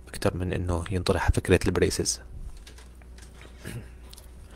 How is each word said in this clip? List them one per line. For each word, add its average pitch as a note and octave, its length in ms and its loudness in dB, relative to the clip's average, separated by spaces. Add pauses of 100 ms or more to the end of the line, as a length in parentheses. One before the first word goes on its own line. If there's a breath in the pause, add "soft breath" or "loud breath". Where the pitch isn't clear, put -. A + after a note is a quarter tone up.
أكثر F#2 300 0
من F2+ 160 0
إنه F2 380 0
ينطرح F2+ 400 4
فكرة F#2 340 6
البريسز. F2+ 560 2 (2250 loud breath)